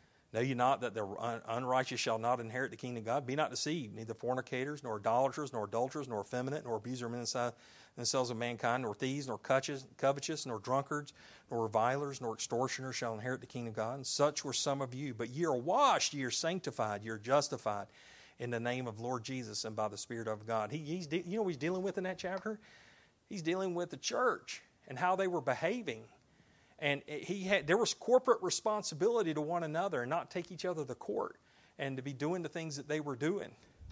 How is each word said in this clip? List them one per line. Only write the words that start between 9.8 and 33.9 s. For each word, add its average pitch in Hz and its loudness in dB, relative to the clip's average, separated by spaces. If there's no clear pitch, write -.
covetous, 143 0
nor 120 -4
drunkards, 139 0
nor 117 2
revilers, 131 2
nor 113 -2
extortioners 131 0
shall 113 -2
inherit 127 -2
the 127 -14
kingdom 120 -6
of 107 -8
God. 113 -2
And 135 -8
such 147 2
were 135 -4
some 139 0
of 127 -6
you. 131 -4
But 117 -4
ye 156 0
are 151 4
washed, 180 4
ye 139 -2
are 123 0
sanctified, 120 -2
ye 113 -8
are 110 -2
justified 113 2
in 123 -4
the 117 0
name 123 0
of 110 -6
Lord 120 -2
Jesus 120 -6
and 110 -6
by 107 0
the 104 -6
Spirit 113 -4
of 107 -4
God." 110 0
He, 143 -4
he's 160 -4
de-, 170 0
you 180 -2
know 226 2
what 196 2
he's 156 -4
dealing 175 0
with 196 -2
in 190 -2
that 185 -4
chapter? 190 -4
He's 196 -6
dealing 180 2
with 170 -2
the 139 -8
church 233 0
and 131 -6
how 180 4
they 190 2
were 175 0
behaving. 139 0
And 143 2
he 180 -4
had, 185 4
there 170 8
was 226 4
corporate 247 6
responsibility 190 2
to 151 0
one 170 0
another 160 0
and 123 -4
not 156 -2
take 175 -4
each 175 -10
other 165 -2
to 127 -6
court - -4
and 135 -2
to 131 -6
be 143 -6
doing 151 0
the 160 -4
things 160 -6
that 139 -10
they 151 0
were 143 -4
doing. 165 0